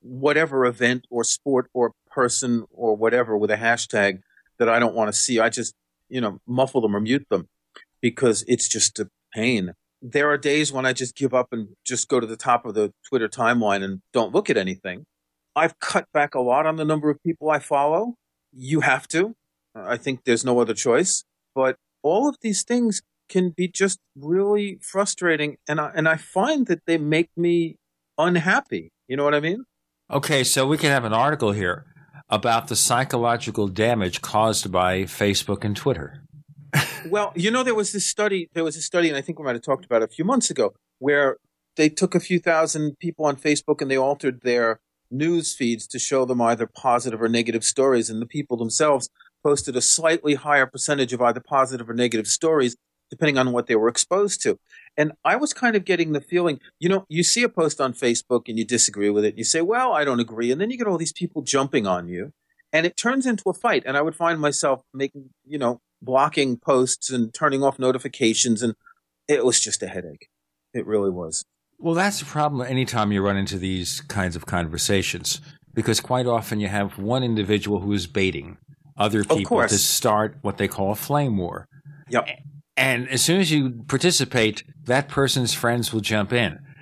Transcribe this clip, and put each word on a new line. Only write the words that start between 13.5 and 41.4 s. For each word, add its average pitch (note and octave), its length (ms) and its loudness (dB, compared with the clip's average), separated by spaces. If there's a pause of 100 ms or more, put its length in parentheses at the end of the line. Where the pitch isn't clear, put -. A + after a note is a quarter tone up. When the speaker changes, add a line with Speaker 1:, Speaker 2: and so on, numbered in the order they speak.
Speaker 1:
and F#2+ 200 -6 (100)
don't A2 200 0
look G3+ 180 0
at A2 80 2
anything. F#2+ 480 -6 (500)
I've D#3+ 240 0
cut - 320 -2
back D3 220 0
a C3+ 60 0
lot B2+ 260 2
on D#3+ 100 0
the D#3+ 80 -4
number D3+ 240 0
of D3 140 -2
people E3 280 -2
I D3+ 80 2
follow. D#3 580 0 (360)
You C3+ 280 -2
have C3 280 0
to. G3 260 0 (400)
I A2 220 -4
think B2+ 280 -6
there's A#2 200 2
no B2 160 2
other A2+ 140 0
choice. C3+ 500 0 (300)
But C3 220 0 (260)
all G3+ 260 2
of C#4 140 -4
these G#3+ 220 -2
things A#3+ 360 0 (300)
can F3+ 180 2
be F3+ 180 -2
just F#3+ 320 -2 (160)
really G3 680 0
frustrating, E3 720 -2 (100)
and D3+ 140 -2
I, D3+ 140 -4
and D#3+ 120 0
I D#3+ 100 2
find B3 500 -2
that E3 200 -2
they E3 120 2
make D#3 360 0
me E3+ 440 0 (400)
unhappy. F3 720 0 (160)
You C3 80 -4
know C#3+ 80 0
what D3 100 4
I D3 60 2
mean? F#3 240 -4 (460)
Speaker 2:
Okay, C#3 340 0
so C3+ 220 2
we D3+ 100 2
can D3 140 2
have C3 160 2
an G#2+ 80 0
article B2+ 380 2
here F#2 340 -2 (440)
about A2+ 380 2
the A#2 80 -2
psychological A#2 920 0
damage G#2+ 540 0
caused G#2 500 0
by F#2 300 2
Facebook G2 600 -2
and G#2 120 -2
Twitter. - 460 -4 (520)
<laughs> C#3+ 60 4 (260)
Speaker 1:
Well, G3+ 300 -2
you F3 140 0
know, B3+ 120 2
there A#3+ 120 2
was G#3 180 -2
this G3+ 140 -4
study, G3 480 -2
there E3+ 100 0
was D#3+ 140 -4
a - 20 -16
study, E3+ 280 0
and D3 80 0
I C#3 40 -2
think D#3 180 -8
we D#3 60 -12
might C3 100 -2
have A#2 80 -8
talked - 220 -2
about A#2 160 2
it A2 100 0
a - 40 -20
few D#3+ 100 -4
months B3 240 2
ago, - 240 0 (280)
where C#3+ 360 2 (400)